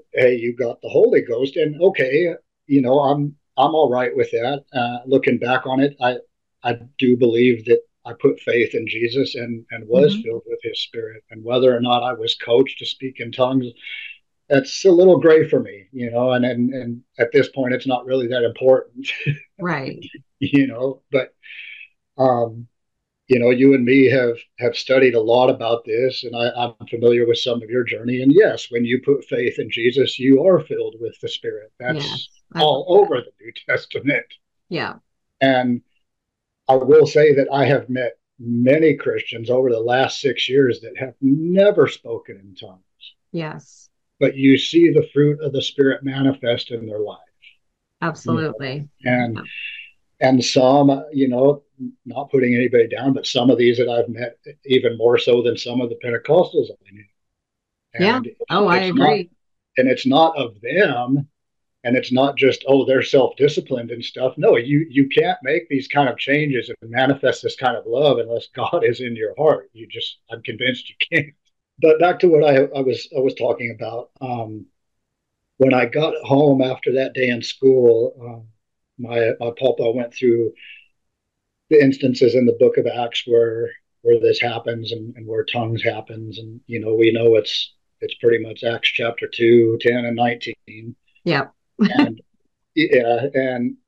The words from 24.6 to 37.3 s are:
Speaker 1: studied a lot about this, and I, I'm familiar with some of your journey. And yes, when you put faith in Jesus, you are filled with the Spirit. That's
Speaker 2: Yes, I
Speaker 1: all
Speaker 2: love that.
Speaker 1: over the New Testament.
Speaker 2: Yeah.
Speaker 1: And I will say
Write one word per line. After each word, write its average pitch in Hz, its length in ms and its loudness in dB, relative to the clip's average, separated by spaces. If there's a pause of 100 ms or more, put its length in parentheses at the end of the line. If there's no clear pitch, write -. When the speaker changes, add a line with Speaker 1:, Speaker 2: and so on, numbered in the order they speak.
Speaker 1:
studied 131 380 2
a 117 60 2
lot 120 280 2
about 117 380 -4
this, 123 380 -4
and 120 120 -12
I, 120 140 -2
I'm 120 240 -6 (140)
familiar 120 380 2
with 117 120 0
some 120 240 -4
of 110 80 -14
your 123 140 -2
journey. 120 360 -6
And 135 100 4
yes, 160 400 4
when 120 140 -2
you 123 180 -2
put 143 220 0
faith 123 340 -4
in 113 120 -6
Jesus, 120 480 0
you 135 280 4
are 180 140 4
filled 113 400 -8
with 113 220 -10
the 113 80 -8
Spirit. 107 500 -12
That's 131 240 -6
Speaker 2:
Yes, - 240 -10 (260)
I 165 60 -4
Speaker 1:
all 147 200 0
Speaker 2:
love 175 60 -8 (220)
that. 156 60 -2
Speaker 1:
over 123 80 -4
the - 240 -20
New 117 60 -20 (140)
Testament. 123 600 -4 (420)
Speaker 2:
Yeah. 131 280 -6 (440)
Speaker 1:
And 127 400 2 (880)
I 131 80 4
will 139 300 6
say 151 280 4